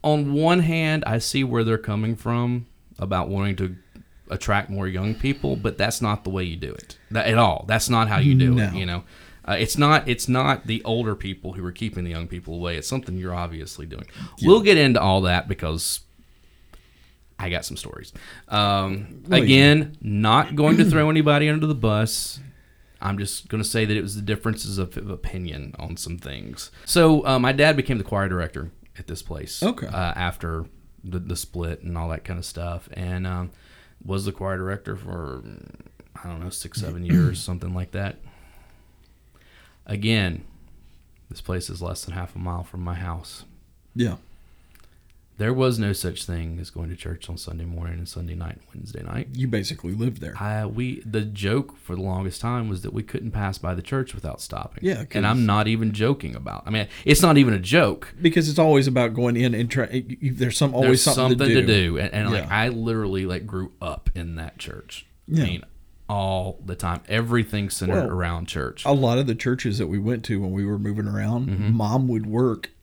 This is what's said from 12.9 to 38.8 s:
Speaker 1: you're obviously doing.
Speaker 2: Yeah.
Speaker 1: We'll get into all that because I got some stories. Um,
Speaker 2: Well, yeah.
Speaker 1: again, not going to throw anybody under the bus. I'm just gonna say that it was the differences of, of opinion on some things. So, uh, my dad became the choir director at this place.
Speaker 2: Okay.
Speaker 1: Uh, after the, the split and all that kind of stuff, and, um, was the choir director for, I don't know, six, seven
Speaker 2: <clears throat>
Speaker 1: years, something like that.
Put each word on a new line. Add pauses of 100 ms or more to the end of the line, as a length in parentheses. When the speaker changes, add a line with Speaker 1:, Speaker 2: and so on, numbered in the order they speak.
Speaker 1:
you're
obviously
doing. (320)
Speaker 2:
Yeah.
Speaker 1:
We'll
get
into
all
that
because (1400)
I
got
some
stories. (340)
Um,
Speaker 2:
Well,
yeah.
Speaker 1:
again,
not
going
to
throw
anybody
under
the
bus. (600)
I'm
just
gonna
say
that
it
was
the
differences
of,
of
opinion
on
some
things. (160)
So,
uh,
my
dad
became
the
choir
director (280)
at
this
place.
Speaker 2:
Okay.
Speaker 1:
Uh,
after (380)
the,
the
split
and
all
that
kind
of
stuff,
and,
um, (520)
was
the
choir
director
for, (840)
I
don't
know,
six,
seven
Speaker 2:
<clears throat>
Speaker 1:
years,
something
like
that. (1700)